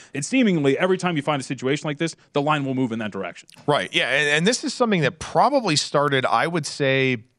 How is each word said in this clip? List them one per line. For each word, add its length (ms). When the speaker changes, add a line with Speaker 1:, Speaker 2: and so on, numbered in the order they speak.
Speaker 1:
it's 140
seemingly 500
every 200
time 180
you 60
find 180
a 40
situation 440
like 100
this, 160
the 80
line 220
will 100
move 180
in 80
that 100
direction. 380
Speaker 2:
Right, 260
yeah, 180
and, 180
and 180
this 160
is 100
something 280
that 180
probably 560
started, 500
I 220
would 200
say, 580